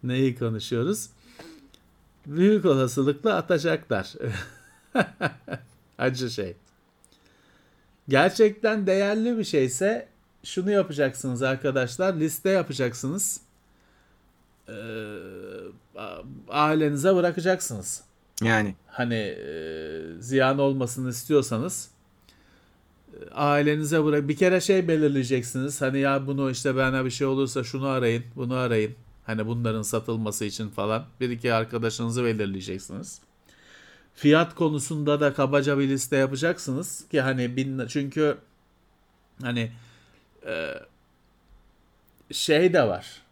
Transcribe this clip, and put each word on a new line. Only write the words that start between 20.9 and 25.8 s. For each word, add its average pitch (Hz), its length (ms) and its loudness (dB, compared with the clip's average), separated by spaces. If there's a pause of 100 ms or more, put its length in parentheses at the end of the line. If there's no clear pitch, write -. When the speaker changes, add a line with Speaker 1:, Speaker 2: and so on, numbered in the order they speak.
Speaker 1:
istiyorsanız, 131 800 0 (1200)
e, - 200 -20
ailenize 147 680 2
bırak-, 147 240 2
bir 147 100 0
kere 185 240 4
şey 185 260 2
belirleyeceksiniz. 135 960 0